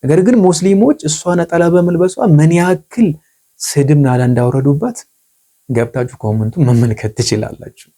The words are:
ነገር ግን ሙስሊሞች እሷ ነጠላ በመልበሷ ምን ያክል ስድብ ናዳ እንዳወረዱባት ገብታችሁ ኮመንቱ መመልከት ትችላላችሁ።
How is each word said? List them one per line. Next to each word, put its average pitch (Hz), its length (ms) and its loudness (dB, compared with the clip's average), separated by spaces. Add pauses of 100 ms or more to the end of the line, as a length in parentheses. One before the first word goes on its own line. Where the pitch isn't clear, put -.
ነገር 151 180 2
ግን 233 180 2
ሙስሊሞች 196 640 2
እሷ - 180 -6 (140)
ነጠላ 170 340 0
በመልበሷ 175 460 0 (160)
ምን 151 220 4
ያክል 185 540 0 (520)
ስድብ 147 400 0
ናዳ 127 240 2
እንዳወረዱባት 131 760 0 (720)
ገብታችሁ 120 480 -4
ኮመንቱ 110 440 -4
መመልከት 117 520 0
ትችላላችሁ። - 760 -6 (100)